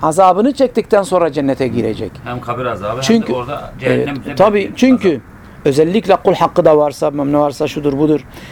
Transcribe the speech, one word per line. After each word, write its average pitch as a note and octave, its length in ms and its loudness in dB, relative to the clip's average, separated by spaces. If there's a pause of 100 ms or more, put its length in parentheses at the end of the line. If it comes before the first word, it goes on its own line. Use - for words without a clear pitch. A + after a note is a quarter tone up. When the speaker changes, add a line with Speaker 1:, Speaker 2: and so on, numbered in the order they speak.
Speaker 1:
Azabını F#3 520 4
çektikten A3+ 480 0
sonra E3+ 300 0
cennete C3+ 360 -2
girecek. A2 440 -4 (120)
Speaker 2:
Hem B2 160 -8
kabir A#2+ 260 -6
azabı A2 360 -6
Speaker 1:
Çünkü, A3 260 2
Speaker 2:
hem - 60 -4
de B2+ 40 -4
orada C3+ 420 -10
cehennem C3 360 -2
Speaker 1:
e, B2 80 -12
Speaker 2:
de C#3+ 100 -10
Speaker 1:
tabii, G3+ 240 4
Speaker 2:
bir G3 180 -6
Speaker 1:
çünkü B3 320 4
Speaker 2:
azap. C3+ 120 0 (440)
Speaker 1:
özellikle E3+ 520 2
kul F#3 180 2
hakkı E3+ 300 0
da D#3 140 6
varsa, D3 340 -2
bilmem C#3+ 200 -2
ne D3 60 2
varsa, D3 300 -2
şudur D3 300 -2
budur. D3+ 220 2 (320)